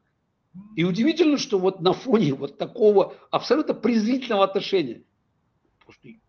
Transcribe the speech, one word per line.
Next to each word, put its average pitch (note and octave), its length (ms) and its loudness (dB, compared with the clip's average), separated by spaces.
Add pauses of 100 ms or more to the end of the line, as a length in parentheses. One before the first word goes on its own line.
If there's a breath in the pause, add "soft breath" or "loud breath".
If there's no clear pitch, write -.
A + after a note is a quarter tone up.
(760)
И E3 100 -2
удивительно, D4 540 2
что G3 200 -2
вот F#3 220 -2
на F3 120 2
фоне G#3 400 0
вот C3+ 260 -10
такого G#3 560 2 (160 loud breath)
абсолютно - 440 0
презрительного A#3 720 0
отношения F#3 580 -4 (840)
просто - 240 -20 (200)